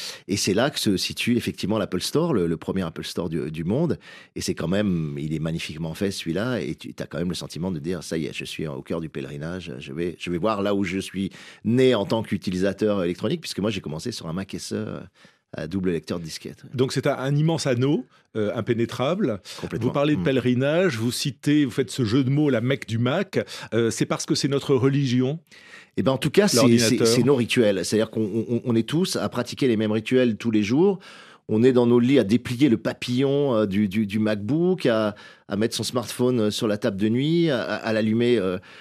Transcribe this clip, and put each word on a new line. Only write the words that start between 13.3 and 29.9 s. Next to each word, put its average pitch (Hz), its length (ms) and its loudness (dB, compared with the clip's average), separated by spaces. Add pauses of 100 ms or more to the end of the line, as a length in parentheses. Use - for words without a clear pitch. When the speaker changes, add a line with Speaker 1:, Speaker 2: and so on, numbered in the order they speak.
Speaker 1:
puisque - 200 -8
moi 101 100 0
j'ai 98 100 -6
commencé 80 320 -10
sur - 160 -10
un 80 60 -6
Mac 95 180 -8
S 92 220 -10
E, - 20 -4
euh, 101 240 -8 (560)
à 78 100 -8
double 92 240 -2
lecteur 85 300 -4
de 85 40 -10
disquette. - 380 -14 (120)
Speaker 2:
Donc 123 180 0
c'est 139 160 -2
un, 139 80 0
un 131 180 -2
immense 156 320 0
anneau, 135 400 0 (300)
euh, 104 180 -2
impénétrable. 120 880 -2 (200)
Speaker 1:
Complètement. 117 280 -4
Speaker 2:
Vous - 40 -2
parlez 147 220 2
de 185 60 -2
Speaker 1:
Mm. - 20 -4
Speaker 2:
pèlerinage, 135 760 2
vous 113 140 0
citez, 147 540 0
vous 120 80 -2
faites 131 180 -2
ce - 140 -2
jeu 117 180 2
de 127 80 2
mots, 147 200 2
la 117 100 2
Mecque 127 260 -2
du 113 120 -2
Mac. 127 460 0 (300)
Euh, 117 160 2
c'est 135 160 -2
parce - 200 -2
que 156 100 0
c'est - 100 -2
notre 139 300 2
religion ? 135 640 2 (560)
Speaker 1:
Eh - 80 0
ben, 131 80 4
en 135 60 0
tout 143 120 -2
cas, 202 160 6
c'est, 127 120 4
Speaker 2:
L'ordinateur. 120 460 6
Speaker 1:
c'est, - 20 4
c'est 117 180 4
nos 139 100 6
rituels. 107 500 2
C'est-à-dire 110 280 2
qu'on, 110 360 -2
on, 117 160 0
on 120 120 0
est 113 120 2
tous 170 280 0
à 101 120 -2
pratiquer - 380 -2
les 117 100 4
mêmes 107 140 0